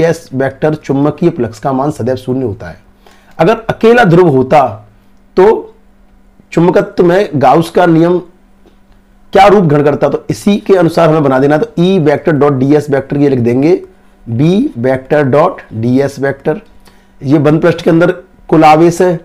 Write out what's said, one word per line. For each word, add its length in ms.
S 180
vector 400
चुंबकीय 540
फ्लक्स 300
का 140
मान 180
सदैव 260
शून्य 280
होता 240
है। 100
अगर 320
अकेला 360
ध्रुव 240
होता 380
तो 380
चुंबकत्व 540
में 300
गाउस 360
का 160
नियम 340
क्या 140
रूप 160
ग्रहण 200
करता? 260
तो 200
इसी 280
के 180
अनुसार 340
हमें 140
बना 160
देना। 180
तो 80
E 240
vector 320
dot 200
D 200
S 160
vector 280
ये 120
लिख 100
देंगे, 340
B 220
vector 460
dot 340
D 160
S 180
vector। 360
ये 180
बंद 220
पृष्ठ 200
के 80
अंदर 220
कुल 140
आवेश 380
है, 240